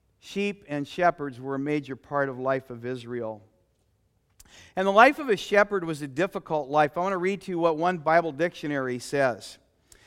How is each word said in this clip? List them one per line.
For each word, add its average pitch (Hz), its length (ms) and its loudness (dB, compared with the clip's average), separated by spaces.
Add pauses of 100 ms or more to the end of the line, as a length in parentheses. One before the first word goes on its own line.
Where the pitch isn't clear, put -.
(260)
sheep 202 440 -4
and 143 180 -4
shepherds 143 540 0
were 139 140 -6
a 135 40 -4
major 139 380 -4
part 139 320 -2
of 127 100 -10
life 131 300 -2
of 120 160 -12
Israel. 117 580 -8 (1300)
And 190 140 0
the 196 40 4
life 254 280 8
of 285 80 -6
a 214 80 2
shepherd 202 480 2
was 160 180 -6
a 147 60 -8
difficult 156 640 -4
life. 151 280 2
I 175 40 -2
want 196 100 0
to 190 60 -2
read 185 240 -2
to 190 100 -10
you 175 80 -2
what 165 160 4
one 175 220 0
Bible 160 340 4
dictionary 139 680 -2
says. 131 580 -2 (500)